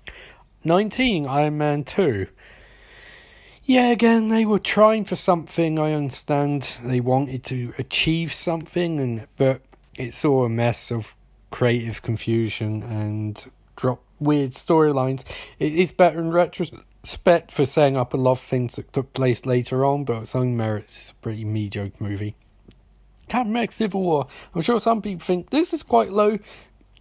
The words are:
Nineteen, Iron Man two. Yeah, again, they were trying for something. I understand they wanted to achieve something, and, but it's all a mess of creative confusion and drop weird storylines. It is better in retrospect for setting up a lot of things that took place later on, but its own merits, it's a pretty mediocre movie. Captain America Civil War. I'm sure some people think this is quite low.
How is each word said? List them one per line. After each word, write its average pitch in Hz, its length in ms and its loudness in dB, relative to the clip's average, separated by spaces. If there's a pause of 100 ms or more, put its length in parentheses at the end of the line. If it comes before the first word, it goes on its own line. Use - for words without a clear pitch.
(640)
Nineteen, 190 640 2
Iron 147 300 0
Man 147 260 0
two. 120 440 0 (1400)
Yeah, 254 220 4
again, 226 420 4
they 220 160 4
were 208 140 2
trying 214 440 4
for 180 140 -4
something. 165 600 0
I 156 160 0
understand 143 880 -2
they 127 180 0
wanted 131 440 0
to 123 320 -6
achieve 165 540 -2
something, 165 680 -4
and, 117 360 -4
but 131 260 2 (340)
it's 123 280 -8
all 131 220 2
a 117 40 0
mess 117 400 -2
of 113 240 -6 (380)
creative 117 500 0
confusion 110 800 -2
and 107 680 -6 (240)
drop 127 260 -2 (180)
weird 147 320 0
storylines. 135 720 2 (360)
It 151 140 0
is 170 180 2
better 170 280 4
in 165 120 -2
retrospect - 1200 -2
for 143 140 0
setting 139 320 2
up 127 160 -2
a 147 40 -2
lot 127 160 4
of 127 60 -2
things 123 360 -4
that - 180 -14
took 135 200 -4
place 131 320 0
later 127 380 0
on, 139 220 0
but 117 180 -4
its - 120 -8
own 127 200 0
merits, 110 420 -4
it's - 140 -18
a - 40 -20
pretty 110 300 -8
mediocre 104 540 -6
movie. 104 360 -8 (920)
Captain 233 240 -2
America 226 220 -4
Civil 196 280 -2
War. 156 260 0 (260)
I'm 165 80 -2
sure 233 180 2
some 226 220 0
people 190 240 -8
think 180 240 -2
this 320 240 0
is 311 100 -6
quite 226 280 2
low. 208 280 2 (600)